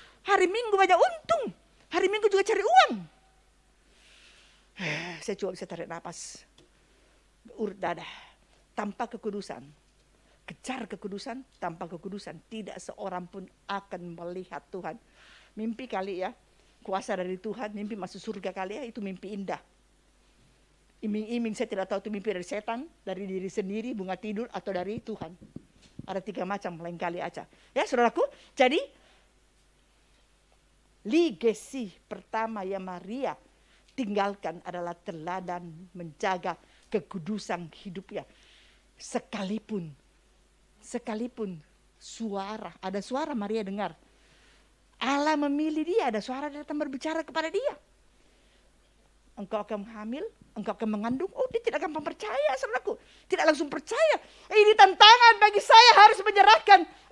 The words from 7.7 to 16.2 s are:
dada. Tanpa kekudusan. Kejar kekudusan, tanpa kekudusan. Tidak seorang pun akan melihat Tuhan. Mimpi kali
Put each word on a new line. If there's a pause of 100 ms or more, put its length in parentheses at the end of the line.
dada. (720)
Tanpa
kekudusan. (800)
Kejar
kekudusan, (160)
tanpa
kekudusan.
Tidak
seorang
pun (160)
akan (120)
melihat
Tuhan. (560)
Mimpi
kali